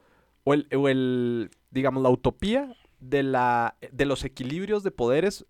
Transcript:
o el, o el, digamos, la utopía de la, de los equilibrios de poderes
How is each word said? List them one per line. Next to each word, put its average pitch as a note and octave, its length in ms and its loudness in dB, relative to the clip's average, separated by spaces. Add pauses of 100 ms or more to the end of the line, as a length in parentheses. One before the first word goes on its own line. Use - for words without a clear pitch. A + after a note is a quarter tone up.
(420)
o C#3 100 2
el, D3 140 2 (100)
o C#3 120 2
el, B2 600 -2 (200)
digamos, C3 320 0
la C3 80 4
utopía A3 640 0 (240)
de C3+ 240 -2
la, B2 540 2 (160)
de C3+ 120 -2
los C#3 200 -2
equilibrios F3+ 580 -4
de F#3+ 80 -4
poderes D3+ 600 0